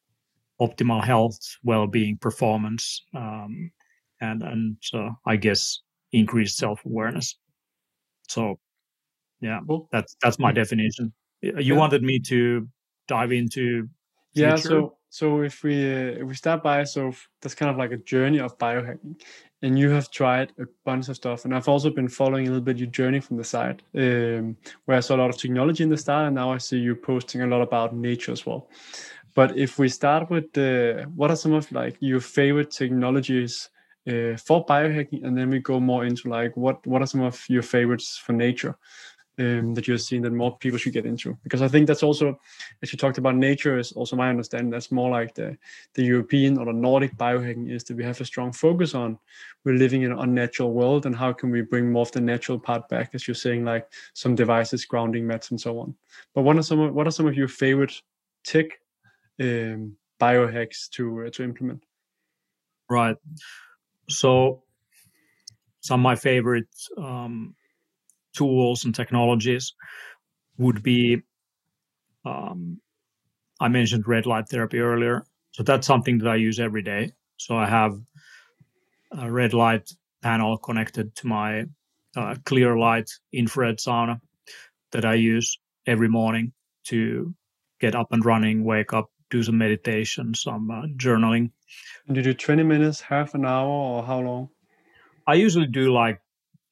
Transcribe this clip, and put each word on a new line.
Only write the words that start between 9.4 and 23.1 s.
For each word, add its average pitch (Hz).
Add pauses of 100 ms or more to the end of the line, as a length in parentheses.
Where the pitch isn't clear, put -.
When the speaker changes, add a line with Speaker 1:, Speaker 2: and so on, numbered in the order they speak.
Speaker 1:
yeah, 110
Speaker 2:
Cool. 160
Speaker 1:
that's, -
that's 120
my 117
Speaker 2:
Mm. -
Speaker 1:
definition. 110 (300)
Y-, -
you 135
Speaker 2:
Yeah. 151
Speaker 1:
wanted 143
me 131
to 120 (400)
dive 120
into 120 (460)
Speaker 2:
Yeah, 151
Speaker 1:
future? 160
Speaker 2:
so, 156 (120)
so 147
if 143
we, 147 (100)
uh, 131
if 131
we 135
start 160
by, 143
so 139
f-, - (140)
that's -
kind 147
of 131
like 127
a 123
journey 131
of 127
biohacking, 120 (420)
and 135
you 143
have 143
tried 131
a 127 (180)
bunch 131
of 131
stuff, 120
and 127
I've 127
also 143
been 131
following 135
a 127
little 127
bit 127
your 123
journey 131